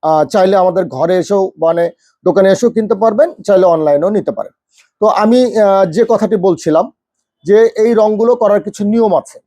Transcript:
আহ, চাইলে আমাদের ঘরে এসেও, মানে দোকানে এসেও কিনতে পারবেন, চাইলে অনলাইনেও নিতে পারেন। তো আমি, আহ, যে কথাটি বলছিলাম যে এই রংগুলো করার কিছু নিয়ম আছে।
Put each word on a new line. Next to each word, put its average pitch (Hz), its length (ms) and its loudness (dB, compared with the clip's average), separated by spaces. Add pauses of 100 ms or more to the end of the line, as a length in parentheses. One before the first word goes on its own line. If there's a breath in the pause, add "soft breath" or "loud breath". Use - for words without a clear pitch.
আহ, 156 220 0
চাইলে 190 320 0
আমাদের 180 280 0
ঘরে 151 320 -2
এসেও, 190 420 -2
মানে 165 320 -2 (340)
দোকানে 190 260 2
এসেও 233 200 0
কিনতে 220 240 -4
পারবেন, 226 400 0 (120)
চাইলে 185 200 2
অনলাইনেও 156 440 0
নিতে 202 220 -4
পারেন। - 200 -12 (480 soft breath)
তো 208 60 0
আমি, 226 540 2
আহ, 196 240 2
যে 175 240 -2
কথাটি 214 280 0
বলছিলাম 175 560 -2 (520)
যে 214 320 4
এই 226 180 0
রংগুলো 220 420 0
করার 208 260 0
কিছু 208 220 -8
নিয়ম 214 300 0
আছে। - 320 -4